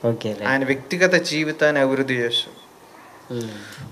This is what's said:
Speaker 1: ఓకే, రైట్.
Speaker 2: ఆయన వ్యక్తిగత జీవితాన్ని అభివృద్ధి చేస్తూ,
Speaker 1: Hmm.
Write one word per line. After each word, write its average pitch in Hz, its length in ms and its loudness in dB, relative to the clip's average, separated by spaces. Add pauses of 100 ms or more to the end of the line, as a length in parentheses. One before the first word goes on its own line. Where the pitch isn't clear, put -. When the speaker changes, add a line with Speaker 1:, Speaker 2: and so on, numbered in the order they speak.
Speaker 1:
ఓకే, 113 240 -2
రైట్. 104 100 -8
Speaker 2:
ఆయన 135 220 2
వ్యక్తిగత 165 480 2
జీవితాన్ని 151 680 2
అభివృద్ధి 135 340 2
చేస్తూ, 117 360 0 (880)
Speaker 1:
Hmm. 117 100 -6 (460)